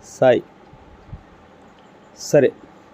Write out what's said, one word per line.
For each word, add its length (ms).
సాయి. 380
సరే, 340